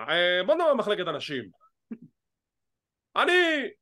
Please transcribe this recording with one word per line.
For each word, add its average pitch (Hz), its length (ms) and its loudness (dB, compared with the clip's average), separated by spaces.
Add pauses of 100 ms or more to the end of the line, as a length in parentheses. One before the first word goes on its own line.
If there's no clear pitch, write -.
אה, 175 380 2
בוא 294 80 2
נדבר 339 120 0
על 285 100 4
מחלקת 208 320 -2
הנשים. 147 360 -8 (1700)
אני 320 520 2 (140)